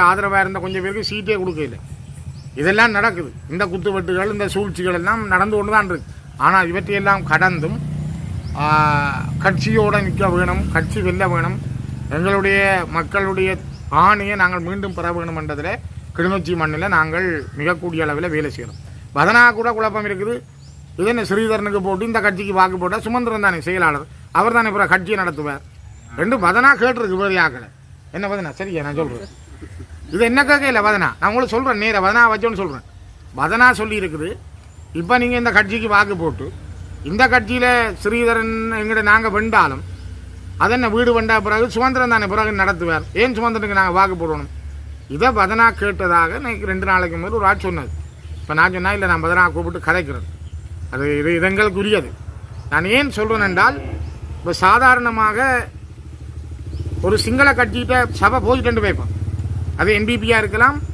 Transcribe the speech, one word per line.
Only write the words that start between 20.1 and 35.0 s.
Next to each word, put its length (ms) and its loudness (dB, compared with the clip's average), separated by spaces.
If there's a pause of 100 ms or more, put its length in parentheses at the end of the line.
இது 140 0
என்ன 180 0
ஸ்ரீதரனுக்கு 560 0
போட்டு 240 -2
இந்த 160 0
கட்சிக்கு 320 -2
வாக்கு 240 4
போட்டா 240 -2
சுமந்திரன் 400 0
தானே 220 0
செயலாளர், 360 2 (340)
அவர் 180 2
தானே 180 4
பிறகு 200 2
கட்சியை 280 0
நடத்துவார் 400 -4 (580)
ரெண்டு 240 0
வதனா 260 4 (120)
கேட்டிருக்கு 400 0
வேறு 220 0
ஆக்களை. 240 -4 (480)
என்ன 160 -4
வதனா? 260 -6
சரியா 280 -6
நான் 140 -6
சொல்றேன், 320 -6 (800)
இது 160 0
என்ன 100 2 (100)
கேட்கல 380 2
வதனா, 200 2 (100)
நான் 120 0
உங்களுக்கு 240 0
சொல்றேன், 300 0
நேரா 220 0
வதனா 160 4 (100)
வச்சோன்னு 300 -2
சொல்றேன். 220 -8 (560)
வதனா 280 4 (120)
சொல்லி 200 -2
இருக்குது, 280 -4 (720)